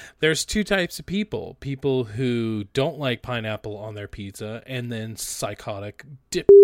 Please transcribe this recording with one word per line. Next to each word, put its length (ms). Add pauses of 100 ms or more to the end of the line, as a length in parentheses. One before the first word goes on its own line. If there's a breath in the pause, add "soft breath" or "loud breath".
(200 loud breath)
there's 260
two 180
types 360
of 60
people. 540
People 460
who 680
don't 260
like 220
pineapple 560
on 180
their 120
pizza, 600
and 240
then 240
psychotic 880 (280)
dip. 180 (140)